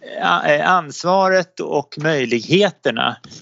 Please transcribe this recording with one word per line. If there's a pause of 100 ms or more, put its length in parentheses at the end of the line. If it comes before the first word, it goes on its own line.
(460)
eh,
ansvaret
och
möjligheterna (260)